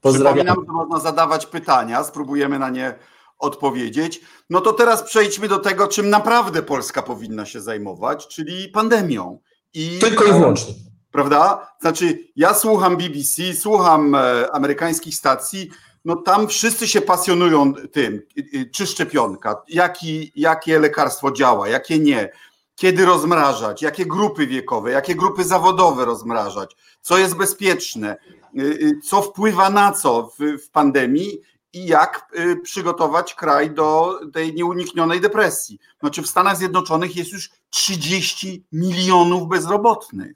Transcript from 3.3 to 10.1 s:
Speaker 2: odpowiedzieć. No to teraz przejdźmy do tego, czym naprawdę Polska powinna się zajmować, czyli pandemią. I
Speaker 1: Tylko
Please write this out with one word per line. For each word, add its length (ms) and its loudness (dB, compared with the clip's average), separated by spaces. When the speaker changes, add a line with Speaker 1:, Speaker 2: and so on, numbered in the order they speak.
Speaker 2:
odpowiedzieć. 800 -4
No 100 2
to 120 2
teraz 300 4
przejdźmy 460 0
do 100 2
tego, 300 0
czym 220 0
naprawdę 520 2
Polska 400 -6
powinna 440 -10
się 140 -14
zajmować, 680 -8
czyli 400 -10
pandemią. 680 0
I 240 -6
Speaker 1:
Tylko 260 4